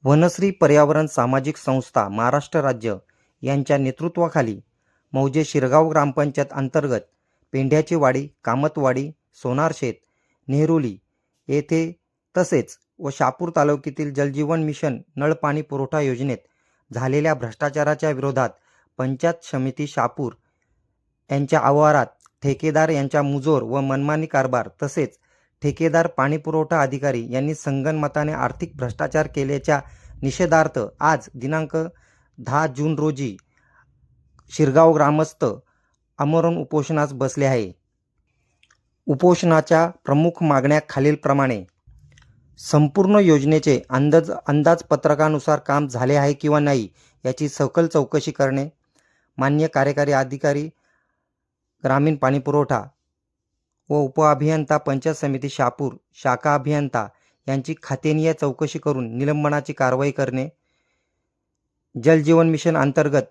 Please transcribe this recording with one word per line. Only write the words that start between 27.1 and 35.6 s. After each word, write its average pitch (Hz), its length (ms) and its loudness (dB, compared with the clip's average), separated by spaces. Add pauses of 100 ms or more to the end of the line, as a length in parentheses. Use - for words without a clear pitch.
यांनी 143 220 -2
संगनमताने 147 760 -4
आर्थिक - 440 -6
भ्रष्टाचार 143 500 -2
केल्याच्या 139 540 -2 (420)
निषेधार्थ 160 560 2 (220)
आज 147 340 0
दिनांक 151 420 -4 (600)
दहा 135 280 -2
जून 147 320 -2
रोजी 139 380 -4 (1120)
शिरगाव 156 440 4
ग्रामस्थ 151 500 0 (760)